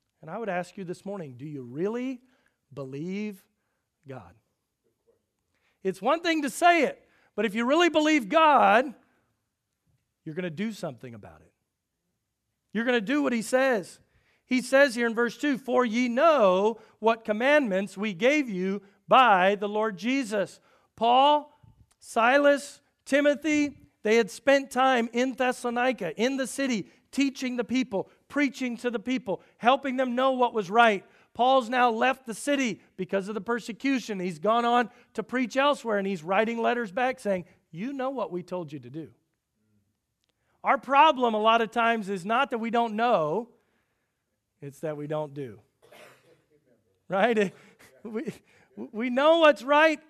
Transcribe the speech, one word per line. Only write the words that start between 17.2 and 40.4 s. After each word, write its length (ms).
commandments 720
we 160
gave 380
you 320
by 480
the 140
Lord 280
Jesus." 640
Paul, 640
Silas, 840
Timothy, 720
they 140
had 140
spent 400
time 440
in 180
Thessalonica, 880
in 160
the 100
city, 440
teaching 460
the 80
people, 460
preaching 480
to 140
the 100
people, 420
helping 400
them 180
know 180
what 200
was 180
right. 340
Paul's 340
now 220
left 360
the 80
city 460
because 320
of 60
the 60
persecution. 800
He's 180
gone 260
on 260
to 80
preach 340
elsewhere, 420
and 80
he's 160
writing 380
letters 320
back 280
saying, 240
"You 220
know 180
what 200
we 120
told 300
you 80
to 100
do." 240